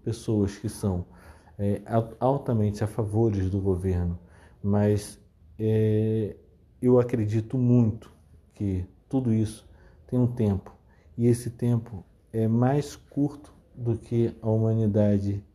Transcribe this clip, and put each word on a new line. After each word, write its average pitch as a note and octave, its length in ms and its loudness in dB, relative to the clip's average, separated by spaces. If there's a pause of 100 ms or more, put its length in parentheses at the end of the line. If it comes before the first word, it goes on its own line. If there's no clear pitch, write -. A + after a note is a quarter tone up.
pessoas G#2+ 520 -2
que A2 140 -8
são, F#2 380 -4 (500)
é, G2+ 260 -2
al-, A#2 360 -2
altamente A#2+ 640 0
a G#2 40 0
favores G#2 640 0
do G2 100 -2
governo, F2+ 600 0 (420)
mas, G#2 580 2 (380)
é, A2 800 0 (440)
eu B2 200 6
acredito A2+ 580 -2
muito A#2+ 540 2 (420)
que F#2+ 320 -4 (240)
tudo B2+ 240 0
isso A2 340 -2 (380)
tem B2+ 140 -2
um A#2+ 80 4
tempo, G#2 440 -2 (460)
e A#2 80 0
esse A#2+ 240 2
tempo A#2 560 -4 (260)
é A2+ 160 0
mais B2+ 480 0
curto - 560 -6 (240)
do A#2 220 -4
que A#2 420 -2
a A2+ 100 -4
humanidade G#2 920 2 (120)